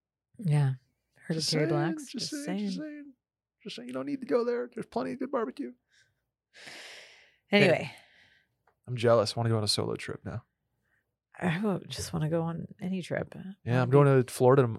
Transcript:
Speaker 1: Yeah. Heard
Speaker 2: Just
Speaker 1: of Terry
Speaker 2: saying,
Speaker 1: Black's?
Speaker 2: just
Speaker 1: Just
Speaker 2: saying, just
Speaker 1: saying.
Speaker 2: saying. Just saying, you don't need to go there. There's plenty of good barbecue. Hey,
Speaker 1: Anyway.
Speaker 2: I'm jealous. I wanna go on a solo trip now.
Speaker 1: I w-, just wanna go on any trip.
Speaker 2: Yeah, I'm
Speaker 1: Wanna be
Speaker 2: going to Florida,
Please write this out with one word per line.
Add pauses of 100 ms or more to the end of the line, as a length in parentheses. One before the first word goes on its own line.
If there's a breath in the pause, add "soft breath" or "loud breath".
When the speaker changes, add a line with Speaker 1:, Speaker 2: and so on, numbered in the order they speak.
(380)
Speaker 1:
Yeah. (540)
Heard
Speaker 2:
Just
Speaker 1:
of
Terry
Speaker 2:
saying,
Speaker 1:
Black's?
Speaker 2:
just
Speaker 1:
Just
Speaker 2:
saying,
just
Speaker 1:
saying.
Speaker 2:
saying. (600)
Just
saying,
you
don't
need
to
go
there.
There's
plenty
of
good
barbecue. (1800 loud breath)
Hey,
Speaker 1:
Anyway. (960 soft breath)
Speaker 2:
I'm
jealous.
I
wanna
go
on
a
solo
trip
now. (960)
Speaker 1:
I
w-,
just
wanna
go
on (140)
any
trip.
Speaker 2:
Yeah, (320)
I'm
Speaker 1:
Wanna
be
Speaker 2:
going
to
Florida,